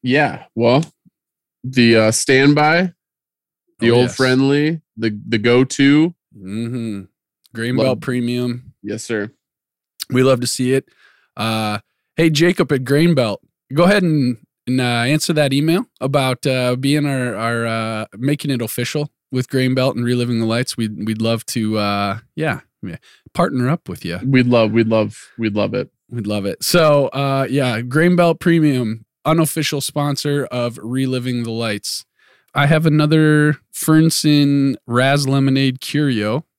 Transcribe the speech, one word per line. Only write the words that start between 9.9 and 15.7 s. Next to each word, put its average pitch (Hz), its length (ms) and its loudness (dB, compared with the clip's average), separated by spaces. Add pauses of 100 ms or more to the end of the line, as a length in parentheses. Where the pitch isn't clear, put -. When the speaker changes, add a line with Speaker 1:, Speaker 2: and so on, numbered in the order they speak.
Speaker 2:
We 127 100 2
love 131 200 4
to 123 60 -4
see 127 260 -2
it. 131 120 0 (500)
Uh, 110 440 -4 (360)
hey, 165 140 2
Jacob 165 420 2
at 135 120 0
Grain 151 320 2
Belt, 113 260 0 (320)
go 156 120 2
ahead 202 180 4
and, 143 340 0 (300)
and, 127 120 0
uh, 127 40 0
answer 123 500 0
that 147 200 2
email 165 320 0 (140)